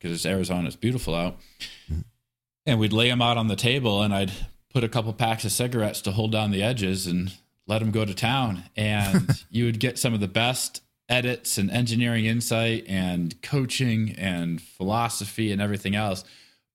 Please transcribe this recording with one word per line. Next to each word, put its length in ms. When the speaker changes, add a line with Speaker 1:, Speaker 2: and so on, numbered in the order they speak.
Speaker 1:
'cause 120
it's 120
Arizona, 440
it's 80
beautiful 400
out. 200
Speaker 2:
Mm-hmm. 100
Speaker 1:
And 120
we'd 140
lay 180
'em 100
out 160
on 120
the 80
table 460
and 120
I'd 160
put 120
a 40
couple 240
packs 320
of 60
cigarettes 520
to 100
hold 180
down 220
the 100
edges 460
and 240
let 160
'em 80
go 140
to 100
town. 480
And 720
Speaker 2:
<laughs> 40
Speaker 1:
you 140
would 160
get 180
some 160
of 60
the 80
best 540
edits 500
and 120
engineering 560
insight 600
and 560
coaching 720
and 480
philosophy 920
and 100
everything 360
else 260